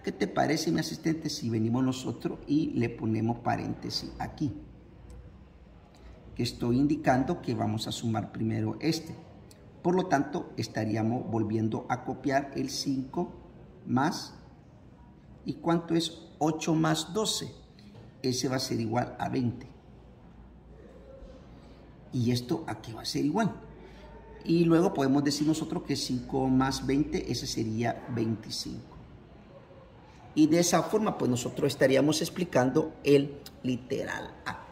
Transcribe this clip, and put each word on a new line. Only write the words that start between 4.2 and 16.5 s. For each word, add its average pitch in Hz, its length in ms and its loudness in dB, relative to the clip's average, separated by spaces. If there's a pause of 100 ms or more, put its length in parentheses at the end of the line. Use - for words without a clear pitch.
Que - 80 -2
estoy 120 340 0
indicando 147 640 2
que 131 120 -2
vamos 110 320 -2
a 107 60 -6
sumar 110 400 -2
primero 110 480 -2
este. - 340 -2 (720)
Por 175 120 4
lo 185 100 4
tanto, - 500 0
estaríamos 110 760 -2
volviendo 110 600 0
a 123 160 -2
copiar 139 500 0
el 131 140 -2
cinco 135 640 -4 (520)
más, - 500 0 (1080)
¿y 139 100 -4
cuánto 170 400 0
es - 340 -2 (100)
ocho 160 360 2